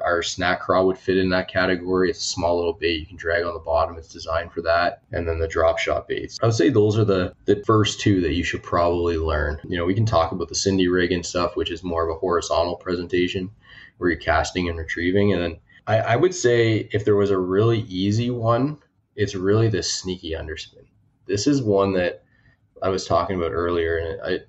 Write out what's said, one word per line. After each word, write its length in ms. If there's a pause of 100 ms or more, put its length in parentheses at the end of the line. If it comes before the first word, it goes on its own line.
our 200
Snack 400
Craw 220
would 160
fit 180
in 120
that 180
category. 640
It's 80
a 40
small 340
little 160
bait 260
you 80
can 100
drag 260
on 120
the 40
bottom. 380
It's 160
designed 400
for 80
that. 400 (100)
And 160
then 120
the 80
drop 320
shot 280
baits. 340
I 40
would 100
say 140
those 280
are 60
the, 300 (120)
the 200
first 360
two 200
that 120
you 100
should 180
probably 560
learn. 500
You 100
know, 80
we 100
can 100
talk 260
about 160
the 80
Cindy 320
rig 240
and 140
stuff, 300
which 160
is 120
more 240
of 80
a 40
horizontal 560
presentation 760 (480)
where 140
you're 80
casting 500
and 80
retrieving. 560
And 80
then 160 (300)
I, 120
I 160
would 200
say 580
if 100
there 120
was 160
a 60
really 440
easy 480
one, 480 (360)
it's 220
really 320
the 160
sneaky 480
underspin. 560 (380)
This 200
is 160
one 340
that 280 (580)
I 80
was 160
talking 300
about 160
earlier, 460
and 240
I, 280